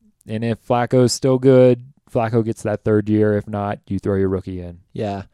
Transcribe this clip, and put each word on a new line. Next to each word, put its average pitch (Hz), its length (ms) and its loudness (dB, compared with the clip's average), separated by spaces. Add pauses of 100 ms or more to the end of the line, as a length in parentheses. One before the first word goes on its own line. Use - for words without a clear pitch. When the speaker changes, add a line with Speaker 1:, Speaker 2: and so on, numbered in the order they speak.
(280)
Speaker 1:
And 110 160 -8
if 113 200 -6
Flacco's 123 480 2
still 131 260 0
good, 127 460 4 (260)
Flacco 113 340 -2
gets 113 180 -8
that 104 220 -6
third 107 240 0
year. 107 280 2
If 101 120 -6
not, 101 400 -6
you 98 100 -4
throw 101 180 -4
your 95 120 0
rookie 92 320 -6
in. 87 200 -16 (120)
Speaker 2:
Yeah. 101 420 -8